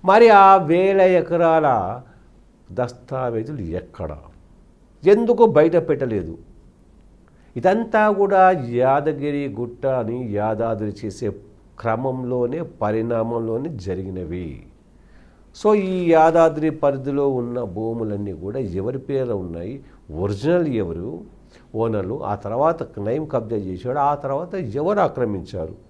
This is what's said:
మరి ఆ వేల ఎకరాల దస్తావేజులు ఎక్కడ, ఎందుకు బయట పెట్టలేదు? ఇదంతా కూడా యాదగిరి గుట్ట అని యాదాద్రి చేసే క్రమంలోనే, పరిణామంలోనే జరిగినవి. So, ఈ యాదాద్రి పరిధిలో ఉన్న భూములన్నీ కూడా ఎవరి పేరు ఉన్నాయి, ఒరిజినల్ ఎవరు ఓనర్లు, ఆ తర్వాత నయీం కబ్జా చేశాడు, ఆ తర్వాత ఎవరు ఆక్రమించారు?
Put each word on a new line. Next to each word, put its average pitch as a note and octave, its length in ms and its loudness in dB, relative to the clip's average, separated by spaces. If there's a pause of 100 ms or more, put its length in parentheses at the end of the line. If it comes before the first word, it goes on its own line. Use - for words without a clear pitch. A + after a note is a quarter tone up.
మరి A3 240 8
ఆ G3 260 10
వేల F#3 460 4
ఎకరాల D#3+ 1000 2 (680)
దస్తావేజులు B2 920 -6
ఎక్కడ, E2 560 -10 (920)
ఎందుకు A3+ 380 4
బయట D#3 300 4
పెట్టలేదు? A#2+ 640 -2 (1160)
ఇదంతా G#3+ 560 2
కూడా F#3+ 400 4
యాదగిరి C#3+ 1080 -2
గుట్ట A#2+ 260 -8
అని B2 480 -4
యాదాద్రి G#2+ 600 -2 (120)
చేసే G#2 260 -6 (480)
క్రమంలోనే, B2 840 -4
పరిణామంలోనే A2+ 1040 -4
జరిగినవి. F2+ 960 -8 (1000)
So, G#3+ 100 4
ఈ F#3 380 0
యాదాద్రి D#3+ 580 4
పరిధిలో C#3 600 -2
ఉన్న A#2+ 340 -4
భూములన్నీ G#2 680 -6
కూడా G2 260 -8
ఎవరి G#2 400 -6
పేరు C3 340 -4
ఉన్నాయి, F#2 500 -8 (280)
ఒరిజినల్ A2 560 -2
ఎవరు G#2+ 560 -6 (520)
ఓనర్లు, A2 500 -4
ఆ G2+ 100 -4
తర్వాత B2+ 640 -4
నయీం B2 260 -4
కబ్జా A2+ 320 -6
చేశాడు, G2+ 420 -6
ఆ C#3+ 160 0
తర్వాత C#3+ 400 -6
ఎవరు D#3+ 440 -4
ఆక్రమించారు? G2 760 -4 (140)